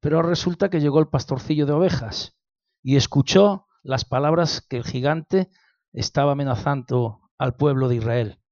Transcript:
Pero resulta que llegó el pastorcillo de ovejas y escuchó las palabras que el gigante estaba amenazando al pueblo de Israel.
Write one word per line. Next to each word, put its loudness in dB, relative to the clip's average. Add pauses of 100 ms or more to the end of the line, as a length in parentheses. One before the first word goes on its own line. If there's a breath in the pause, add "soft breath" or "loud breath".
Pero 0
resulta -2
que 0
llegó 2
el 4
pastorcillo -2
de 0
ovejas -2 (460)
y 2
escuchó 2 (160)
las -4
palabras 0
que -10
el -6
gigante -2 (420)
estaba 0
amenazando -2
al -4
pueblo 2
de 0
Israel. -2 (120)